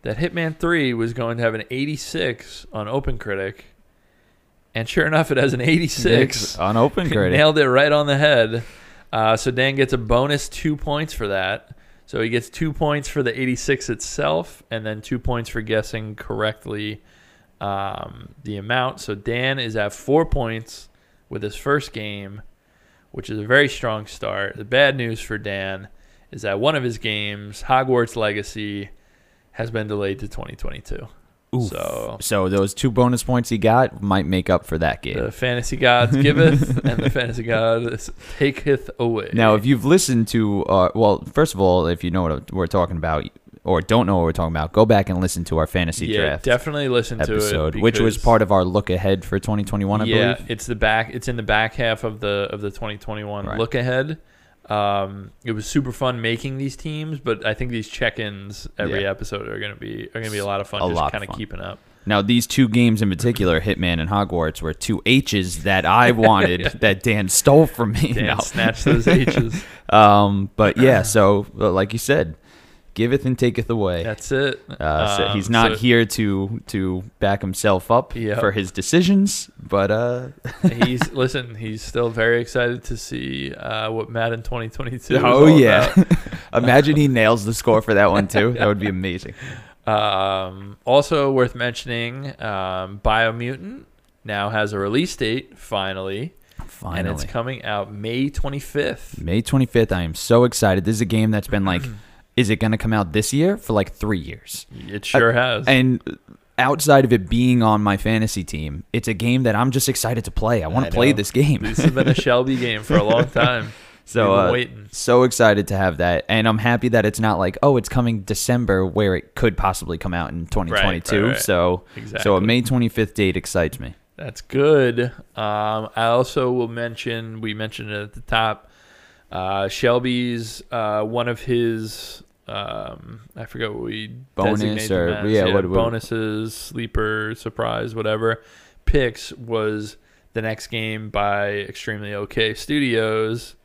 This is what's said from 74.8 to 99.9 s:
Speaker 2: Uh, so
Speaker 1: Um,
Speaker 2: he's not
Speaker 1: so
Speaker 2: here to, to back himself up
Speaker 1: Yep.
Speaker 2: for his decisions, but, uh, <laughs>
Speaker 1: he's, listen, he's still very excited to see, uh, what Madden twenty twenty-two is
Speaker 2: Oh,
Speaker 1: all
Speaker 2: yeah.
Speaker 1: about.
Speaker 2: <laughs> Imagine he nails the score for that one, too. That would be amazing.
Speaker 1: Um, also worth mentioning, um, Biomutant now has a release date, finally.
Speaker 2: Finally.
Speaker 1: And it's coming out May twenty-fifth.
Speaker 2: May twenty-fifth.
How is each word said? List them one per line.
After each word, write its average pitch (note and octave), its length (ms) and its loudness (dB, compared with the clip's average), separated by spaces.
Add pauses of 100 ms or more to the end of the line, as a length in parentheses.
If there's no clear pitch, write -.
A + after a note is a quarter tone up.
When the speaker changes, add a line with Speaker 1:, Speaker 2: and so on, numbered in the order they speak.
Speaker 2:
Uh, G2+ 360 0
so G2+ 100 0
Speaker 1:
Um, G2+ 100 -2
Speaker 2:
he's G2 140 -4
not A2+ 220 4
Speaker 1:
so G#2+ 40 -2
Speaker 2:
here A#2 300 4
to, G2+ 600 -2
to F#2+ 340 -4 (160)
back G2 240 0
himself F#2+ 480 0
up B2+ 260 2
Speaker 1:
Yep. G#2+ 240 -2
Speaker 2:
for G2+ 120 2
his G2 180 -2
decisions, F#3+ 800 2 (100)
but, G2 300 0
uh, A#2+ 380 -2 (340)
<laughs> A#2 240 2
Speaker 1:
he's, B2 260 -2
listen, B2+ 440 -2
he's A2 260 -8
still A#2 260 -2
very A#2 320 2
excited A#2+ 440 -2
to A#2+ 120 -6
see, C2+ 560 -8
uh, A2 380 -6
what A2+ 200 -6
Madden A#2 320 -4
twenty A2+ 260 -6
twenty-two B2+ 480 -4
is - 60 4
Speaker 2:
Oh, C3 260 8
Speaker 1:
all - 20 12
Speaker 2:
yeah. A#2+ 420 8
Speaker 1:
about. F#3 140 6 (460)
Speaker 2:
<laughs> B2 120 2
Imagine C#3+ 320 6
he D3 120 6
nails A2+ 360 4
the A2+ 80 -2
score A2 300 4
for A2 120 2
that G2+ 180 6
one, G2+ 160 2
too. G#2+ 260 2
That G#2+ 140 0
would G#2 100 2
be G2+ 100 -2
amazing. F#2 460 -4 (520)
Speaker 1:
Um, G2 960 -2
also C#3+ 460 4
worth B2+ 240 2
mentioning, A#2+ 720 -6 (160)
um, F#2+ 600 -6
Biomutant A#2+ 800 -2 (400)
now G#2 260 -4
has G#2+ 220 0
a G2+ 60 -4
release A2 380 0
date, B2 420 -6
finally. F#2+ 760 -6 (320)
Speaker 2:
Finally. - 340 -10
Speaker 1:
And E2+ 80 -4
it's - 160 -6
coming A#2+ 400 -8
out G#2 280 -6
May A#2 380 -4
twenty-fifth. - 880 -6
Speaker 2:
May F2 220 0
twenty-fifth. A#2+ 500 0